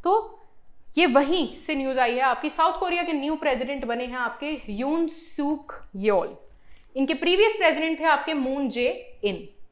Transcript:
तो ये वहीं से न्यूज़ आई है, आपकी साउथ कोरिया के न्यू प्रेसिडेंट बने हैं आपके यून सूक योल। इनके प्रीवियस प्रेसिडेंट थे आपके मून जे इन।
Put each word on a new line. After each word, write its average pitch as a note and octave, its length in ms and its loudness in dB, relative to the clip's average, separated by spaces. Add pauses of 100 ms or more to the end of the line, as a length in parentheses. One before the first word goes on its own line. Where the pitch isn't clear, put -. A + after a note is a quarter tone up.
तो G#4+ 320 2 (600)
ये E4+ 80 6
वहीं C#4 540 2
से - 160 -6
न्यूज़ C4+ 240 0
आई A#3+ 140 4
है, B3 80 0
आपकी C4 280 2
साउथ E4 300 2
कोरिया F4 240 0
के E4+ 100 -2
न्यू D4 220 -2
प्रेसिडेंट C4+ 500 -2
बने A#3 200 -4
हैं B3 120 -8
आपके B3+ 400 -4 (160)
यून D4 340 0
सूक - 680 -4 (220)
योल। G3 400 2 (640)
इनके C#4 160 0
प्रीवियस F#4+ 440 4
प्रेसिडेंट D#4+ 420 2
थे D#4 40 -4
आपके D#4 300 2
मून C4+ 360 0
जे A#3+ 180 0 (360)
इन। G3 240 -4 (240)